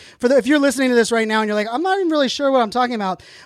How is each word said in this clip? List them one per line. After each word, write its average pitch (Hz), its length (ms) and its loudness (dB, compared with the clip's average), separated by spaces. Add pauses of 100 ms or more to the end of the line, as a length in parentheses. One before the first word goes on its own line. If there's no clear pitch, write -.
(180)
for 247 100 -2
the, 277 80 4
if 220 100 2
you're 294 120 2
listening 269 300 2
to 247 60 0
this 226 180 2
right 226 160 0
now 220 120 0
and 214 80 -2
you're 208 60 -2
like, 208 160 -2
"I'm 254 120 -4
not 381 160 0
even 359 120 -2
really 294 180 0
sure 277 220 -2
what 262 120 2
I'm 214 80 -2
talking 247 240 -2
about," 190 280 -6 (240)